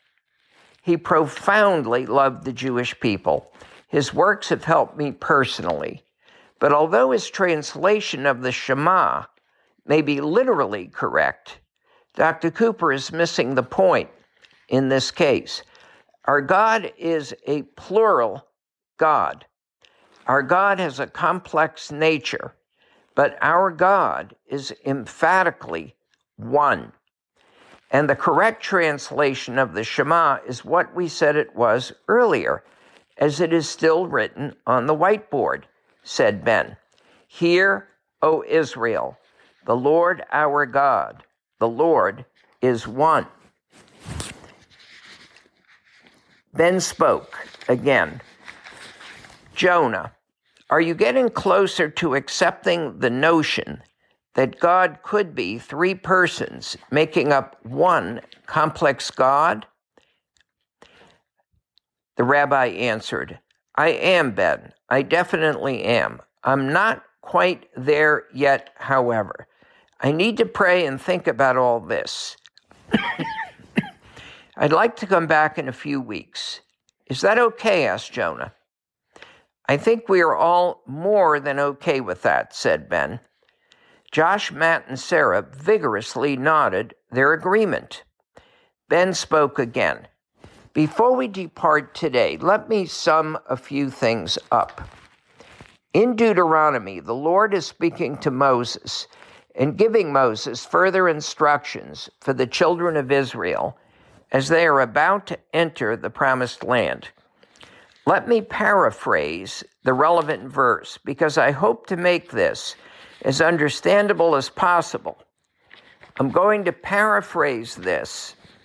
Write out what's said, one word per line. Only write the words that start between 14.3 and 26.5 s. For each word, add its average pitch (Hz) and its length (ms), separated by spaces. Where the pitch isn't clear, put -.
in 131 180
this 131 240
case. - 520
Our 143 160
God 196 580
is 160 360
a 143 160
plural 165 840
God. 143 480
Our 135 160
God 185 380
has 143 220
a 127 60
complex 160 840
nature, 156 640
but 139 280
our 175 280
God 156 640
is 135 260
emphatically 139 1080
one. 117 560